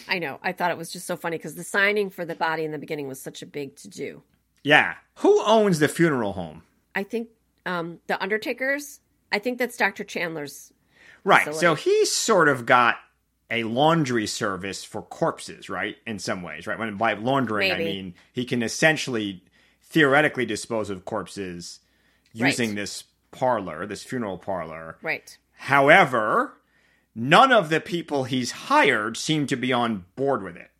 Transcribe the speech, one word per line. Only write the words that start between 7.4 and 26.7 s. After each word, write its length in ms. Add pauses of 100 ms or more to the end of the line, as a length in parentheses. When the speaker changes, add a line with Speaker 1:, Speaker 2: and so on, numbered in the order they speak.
Speaker 1:
um, 420
the 140
Undertaker's. 800 (320)
I 80
think 180
that's 200
Doctor 260
Chandler's 680 (500)
Speaker 2:
Right. 220
Speaker 1:
facility. 160
Speaker 2:
So 140
he's 360
sort 380
of 160
got 320 (520)
a 140
laundry 640
service 560
for 180
corpses, 680
right? 260 (100)
In 140
some 240
ways, 240
right? 100
When 200
by 160
laundering, 560
Speaker 1:
Maybe. 140
Speaker 2:
I 20
mean 280 (200)
he 100
can 180
essentially, 800 (380)
theoretically 640
dispose 440
of 160
corpses 720 (540)
using 380
Speaker 1:
Right. 40
Speaker 2:
this 300 (260)
parlor, 540
this 180
funeral 340
parlor. 640
Speaker 1:
Right. 360 (160)
Speaker 2:
However, 1040 (580)